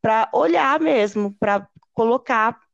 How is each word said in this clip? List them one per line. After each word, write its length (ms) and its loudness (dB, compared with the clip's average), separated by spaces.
pra 320 0
olhar 480 2
mesmo, 580 0
pra 280 -2
colocar 680 0